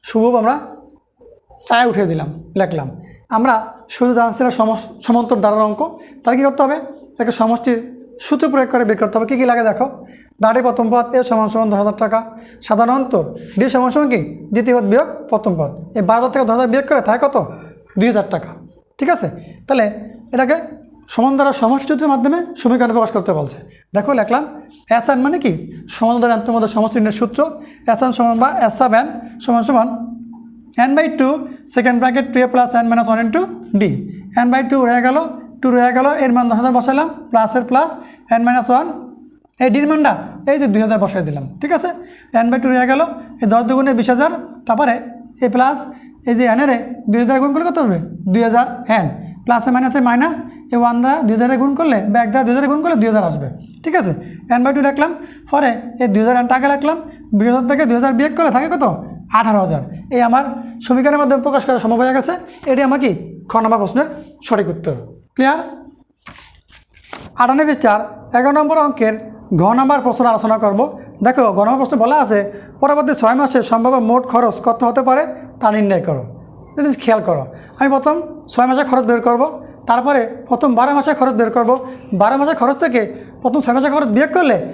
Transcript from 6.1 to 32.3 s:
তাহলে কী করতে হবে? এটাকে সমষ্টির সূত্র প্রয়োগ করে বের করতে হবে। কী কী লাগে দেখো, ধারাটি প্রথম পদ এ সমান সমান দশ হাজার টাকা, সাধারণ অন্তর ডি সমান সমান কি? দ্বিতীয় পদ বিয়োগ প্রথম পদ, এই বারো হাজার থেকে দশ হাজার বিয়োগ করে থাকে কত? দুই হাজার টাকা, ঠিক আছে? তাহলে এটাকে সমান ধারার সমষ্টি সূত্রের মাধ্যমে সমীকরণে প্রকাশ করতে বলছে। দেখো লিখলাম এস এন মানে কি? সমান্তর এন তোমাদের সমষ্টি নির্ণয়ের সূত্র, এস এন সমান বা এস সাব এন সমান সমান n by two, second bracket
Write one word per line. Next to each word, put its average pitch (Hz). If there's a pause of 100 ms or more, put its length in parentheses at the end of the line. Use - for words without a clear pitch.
তাহলে 240
কী 277
করতে 277
হবে? 277 (380)
এটাকে 226
সমষ্টির 233 (480)
সূত্র 294
প্রয়োগ 262
করে 247
বের 214
করতে 214
হবে। 220
কী 269
কী 262
লাগে 233
দেখো, 208 (560)
ধারাটি 226
প্রথম 233
পদ 240 (120)
এ - (120)
সমান 220
সমান 226
দশ 202
হাজার 208
টাকা, 220 (480)
সাধারণ 233
অন্তর 247 (340)
ডি 226 (100)
সমান 254
সমান 294
কি? 208 (340)
দ্বিতীয় 233
পদ 208
বিয়োগ 277 (220)
প্রথম 214
পদ, 143 (280)
এই 202
বারো 226
হাজার 254
থেকে 262
দশ 226
হাজার 247
বিয়োগ 269
করে 277
থাকে 240
কত? 277 (640)
দুই 220
হাজার 202
টাকা, - (480)
ঠিক 277
আছে? - (380)
তাহলে 254 (500)
এটাকে 262 (580)
সমান 254
ধারার 277
সমষ্টি 269
সূত্রের 294
মাধ্যমে 277 (220)
সমীকরণে 233
প্রকাশ 220
করতে 190
বলছে। 139 (380)
দেখো 208 (100)
লিখলাম 247 (540)
এস 233
এন 262
মানে 320
কি? 208 (440)
সমান্তর 240
এন 220
তোমাদের 226
সমষ্টি 220
নির্ণয়ের 214
সূত্র, 240 (520)
এস -
এন 254
সমান 233
বা 269 (180)
এস -
সাব 254
এন 285 (380)
সমান 233
সমান 247 (1000)
n 269
by 320 (120)
two, 269 (400)
second 247
bracket 254